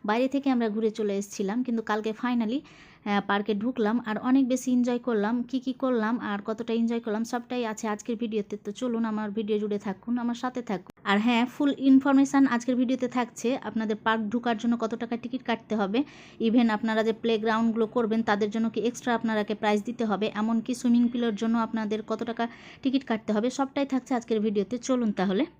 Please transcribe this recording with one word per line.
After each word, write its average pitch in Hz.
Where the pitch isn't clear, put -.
বাইরে 233
থেকে 277
আমরা 233
ঘুরে 214
চলে 208
এসেছিলাম। 202
কিন্তু 233
কালকে 214
finally, 240
আহ, -
পার্কে 208
ঢুকলাম 226
আর 214
অনেক 262
বেশি 254
এনজয় 247
করলাম। 233
কি 247
কি 262
করলাম 240
আর 202
কতটা 226
এনজয় 233
করলাম, 226
সবটাই 240
আছে 220
আজকের 208
ভিডিওতে। 214
তো 208
চলুন, 226
আমার 214
ভিডিও 214
জুড়ে 208
থাকুন, 226
আমার 240
সাথে 254
থাকুন। 190
আর 202
হ্যাঁ, 233
ফুল 277
ইনফরমেশন 269
আজকের 240
ভিডিওতে 254
থাকছে। 247
আপনাদের 214
পার্ক 220
ঢোকার 233
জন্য 233
কত 226
টাকা 233
টিকিট 240
কাটতে 220
হবে, 220
even 226
আপনারা 220
যে 220
প্লেগ্রাউন্ডগুলো 226
করবেন, 226
তাদের 208
জন্য 226
কি 208
এক্সট্রা 240
আপনারাকে 220
প্রাইস 208
দিতে 233
হবে, 208
এমনকি 226
সুইমিং 240
পুলের 233
জন্য 226
আপনাদের 220
কত 220
টাকা 233
টিকিট 269
কাটতে 220
হবে, 220
সবটাই 277
থাকছে 262
আজকের 226
ভিডিওতে। 208
চলুন 240
তাহলে। 196